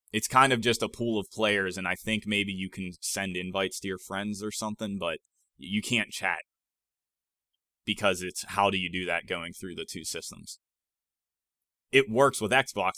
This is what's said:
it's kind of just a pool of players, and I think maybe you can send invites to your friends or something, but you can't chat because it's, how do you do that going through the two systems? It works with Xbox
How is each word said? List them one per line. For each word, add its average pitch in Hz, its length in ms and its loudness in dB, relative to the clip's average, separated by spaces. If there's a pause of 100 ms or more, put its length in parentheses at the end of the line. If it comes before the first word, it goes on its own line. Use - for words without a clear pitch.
(140)
it's 110 140 0
kind 135 240 6
of 123 80 4
just 113 240 2
a 107 60 0
pool 117 280 -2
of 98 140 -4
players, 101 460 2
and 92 100 -4
I 90 80 0
think 107 320 -2
maybe 101 240 2
you 92 180 -4
can 92 300 -8
send 98 380 -4
invites 92 420 -2
to - 80 -6
your 92 100 -2
friends 101 460 -6
or 107 80 -4
something, 107 480 -6
but 85 200 -4 (380)
you 95 240 -2
can't 107 280 0
chat 90 300 -2 (1500)
because 98 360 2
it's, 90 280 -6
how 101 200 4
do 98 80 2
you 90 140 -2
do 90 140 -4
that 85 200 -2
going 87 280 -6
through 90 220 -12
the 82 140 -8
two - 140 -10
systems? - 560 -10 (1300)
It 131 160 6
works 127 320 4
with 104 100 0
Xbox 101 460 2